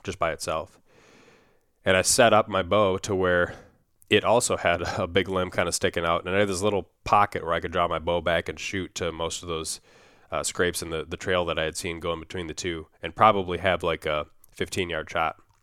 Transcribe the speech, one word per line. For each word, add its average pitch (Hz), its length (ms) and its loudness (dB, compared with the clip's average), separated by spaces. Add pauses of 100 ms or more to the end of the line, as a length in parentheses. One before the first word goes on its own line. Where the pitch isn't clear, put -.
just - 160 -8
by 82 140 0
itself. - 480 -6 (1040)
And 95 120 4
I 92 60 4
set 113 300 6
up 107 160 6
my 95 160 0
bow 95 340 2
to 101 160 -4
where 90 400 2 (560)
it 101 140 6
also 107 320 2
had 85 260 2
<laughs> - 160 -4
a 95 80 -2
big 90 220 0
limb 92 240 -2
kinda 87 180 0
sticking 87 340 -2
out, 85 220 0
and 90 80 -2
I 98 60 4
had 104 80 2
this 90 120 -4
little 101 300 0 (140)
pocket 101 400 2
where 82 100 -2
I 85 60 -2
could 85 100 -6
draw 87 160 2
my 82 140 -2
bow 85 200 0
back 85 280 0
and 78 100 -8
shoot - 380 -8
to 85 160 -4
most 82 300 -6
of 90 60 -10
those, 82 320 -6 (500)
uh, 76 120 -2
scrapes 87 400 -2
in 82 80 -10
the, 78 180 -6
the 85 80 -8
trail 92 300 -2
that 80 120 -2
I 80 60 0
had 80 120 -4
seen 82 240 -8
going 82 200 -4
between 85 280 -10
the - 60 -10
two, 82 340 -8 (140)
and 85 120 -10
probably 98 440 4
have, 87 240 0
like, 82 220 -2
a 76 220 -2 (240)
fifteen-yard 85 580 -6
shot. 80 280 -2 (260)